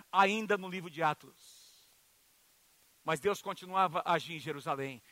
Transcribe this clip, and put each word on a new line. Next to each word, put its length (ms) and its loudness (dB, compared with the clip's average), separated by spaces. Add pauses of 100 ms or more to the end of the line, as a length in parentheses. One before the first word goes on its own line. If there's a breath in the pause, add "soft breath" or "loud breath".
(100)
ainda 460 4
no 140 -4
livro 180 -8
de 140 -8
Atos. 880 -6 (1120)
Mas 160 0
Deus 220 0
continuava 600 0
a 120 2
agir 180 -2
em 80 -8
Jerusalém, 720 -6